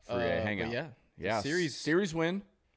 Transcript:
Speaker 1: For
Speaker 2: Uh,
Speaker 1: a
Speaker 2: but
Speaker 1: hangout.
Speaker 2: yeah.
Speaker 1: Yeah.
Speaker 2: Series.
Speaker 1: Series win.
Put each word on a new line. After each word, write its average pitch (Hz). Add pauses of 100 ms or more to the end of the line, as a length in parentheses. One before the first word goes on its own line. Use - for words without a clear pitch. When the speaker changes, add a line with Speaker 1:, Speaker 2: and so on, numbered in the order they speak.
Speaker 1:
For 117
Speaker 2:
Uh, 120
Speaker 1:
a -
Speaker 2:
but 110
Speaker 1:
hangout. 107
Speaker 2:
yeah. 135 (300)
Speaker 1:
Yeah. 104
Speaker 2:
Series. 156
Speaker 1:
Series 165
win. 165 (360)